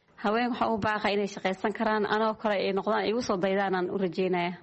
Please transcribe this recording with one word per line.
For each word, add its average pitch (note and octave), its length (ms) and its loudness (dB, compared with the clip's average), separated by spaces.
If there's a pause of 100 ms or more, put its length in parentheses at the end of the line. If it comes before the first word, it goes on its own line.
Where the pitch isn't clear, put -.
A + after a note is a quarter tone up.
(180)
Haween A3+ 320 0
waxaa A3+ 200 0
u A3+ 80 0
baaqa G#3+ 320 0
inay G3+ 160 0
shaqaysan G3 460 -2
karaan, G#3+ 340 0
anoo G#3+ 280 2
kale G#3+ 200 0
ay G3 180 0
noqdaan, G3 340 0
igu A3 160 0
soo A3 140 0
daydaan F#3+ 380 2
aan F3+ 160 0
u - 80 -2
rajaynayaa. F3+ 640 0